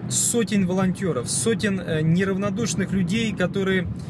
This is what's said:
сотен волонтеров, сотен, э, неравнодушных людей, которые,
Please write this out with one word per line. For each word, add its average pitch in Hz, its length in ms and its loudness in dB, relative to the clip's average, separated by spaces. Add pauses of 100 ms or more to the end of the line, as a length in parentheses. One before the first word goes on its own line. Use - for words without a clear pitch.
сотен 208 580 2
волонтеров, 180 640 0
сотен, 202 500 0
э, 165 220 -2
неравнодушных 190 920 0
людей, 196 420 0
которые, 185 520 0 (240)